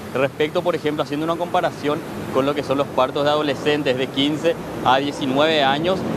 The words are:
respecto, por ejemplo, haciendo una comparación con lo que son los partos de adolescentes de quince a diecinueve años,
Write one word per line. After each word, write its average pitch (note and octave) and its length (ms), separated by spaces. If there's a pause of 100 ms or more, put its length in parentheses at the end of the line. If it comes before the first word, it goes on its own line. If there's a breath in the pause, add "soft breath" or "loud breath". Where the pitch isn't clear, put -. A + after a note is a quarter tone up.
(140)
respecto, D3+ 480
por E3+ 140
ejemplo, D3+ 280
haciendo C#3+ 220
una E3 100
comparación D#3+ 640 (340)
con C3 120
lo D3 100
que C#3+ 80
son C3+ 140
los C#3 100
partos C3+ 380
de D3 60
adolescentes D3 680
de C3 100
quince D3 480 (300)
a B2+ 140
diecinueve C#3+ 640
años, D#3 380 (180)